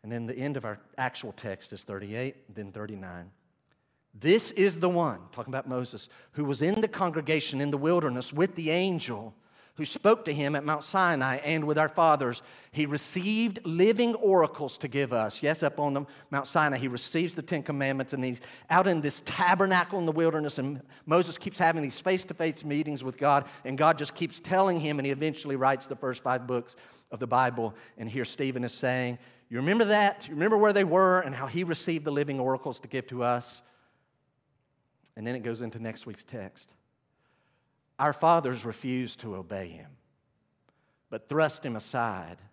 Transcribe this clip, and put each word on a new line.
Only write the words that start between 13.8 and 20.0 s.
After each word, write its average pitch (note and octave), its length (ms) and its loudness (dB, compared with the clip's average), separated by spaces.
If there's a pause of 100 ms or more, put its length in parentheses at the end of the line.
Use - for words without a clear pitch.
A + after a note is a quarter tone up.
oracles E3 640 2
to C#3+ 100 -8
give B2+ 240 -2
us." A2 300 -2
Yes, D#3 200 2
up D3 160 0
on D3 140 0
the C#3 140 -2 (240)
Mount C#3 160 -4
Sinai, D3 320 2
he C3 100 -2
receives D#3+ 460 -4
the D#3 80 -8
Ten D#3+ 200 -4
Commandments, C3+ 500 -2
and C3 120 -4
he's B2+ 160 -4 (300)
out F3+ 160 6
in E3+ 160 2
this C#3+ 240 -2
tabernacle F#3 720 2
in E3+ 80 0